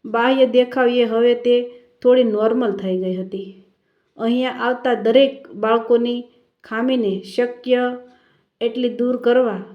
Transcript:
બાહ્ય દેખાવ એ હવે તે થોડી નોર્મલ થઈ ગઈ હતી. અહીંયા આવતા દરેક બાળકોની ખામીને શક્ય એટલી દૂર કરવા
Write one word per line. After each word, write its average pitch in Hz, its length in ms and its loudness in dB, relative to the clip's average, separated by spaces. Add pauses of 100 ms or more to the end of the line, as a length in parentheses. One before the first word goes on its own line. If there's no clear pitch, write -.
બાહ્ય 247 400 2
દેખાવ 247 440 2
એ 247 140 2
હવે 233 320 2
તે 240 360 0 (300)
થોડી 254 220 6
નોર્મલ 220 480 0
થઈ 185 260 -4
ગઈ 185 180 -4
હતી. - 500 -12 (520)
અહીંયા 247 340 -2
આવતા 247 420 -2
દરેક 233 580 0
બાળકોની 240 720 -2 (400)
ખામીને 226 580 -4
શક્ય 247 800 -2 (600)
એટલી 240 280 -2
દૂર 247 280 -2
કરવા 240 420 0 (160)